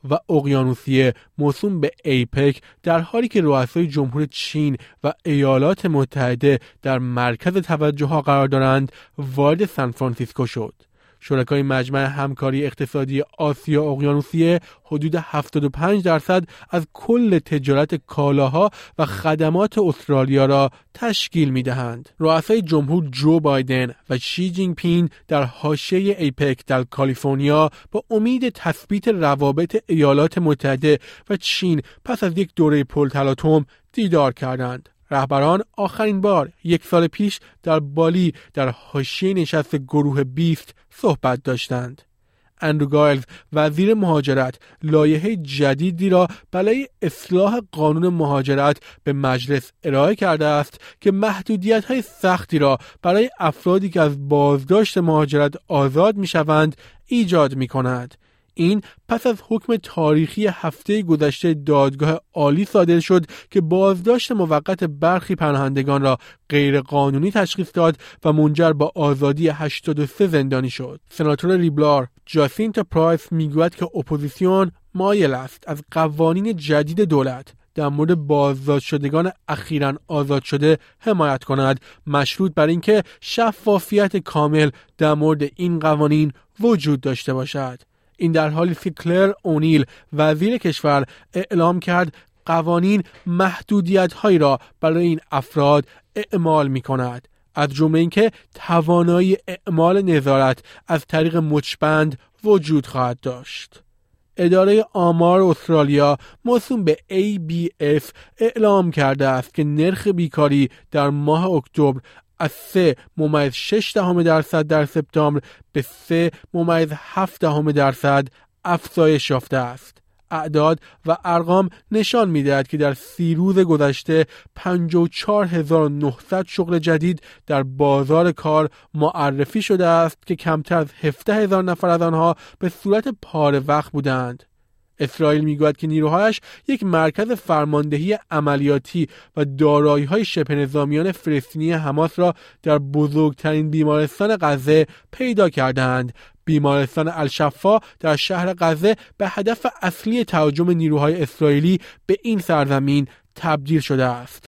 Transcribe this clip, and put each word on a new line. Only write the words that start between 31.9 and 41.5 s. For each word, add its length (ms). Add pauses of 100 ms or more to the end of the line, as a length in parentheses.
پس 180
از 140
یک 180
دورهٔ 280
پرتلاطم 840 (280)
دیدار 400
کردند. 560 (220)
رهبران 500 (160)
آخرین 440
بار 300 (120)
یک 220
سال 220
پیش 320 (240)
در 160
بالی 540 (200)
در 160
حاشیهٔ 640
نشست 420
گروه 480
بیست 500 (160)
صحبت 540
داشتند. 580 (600)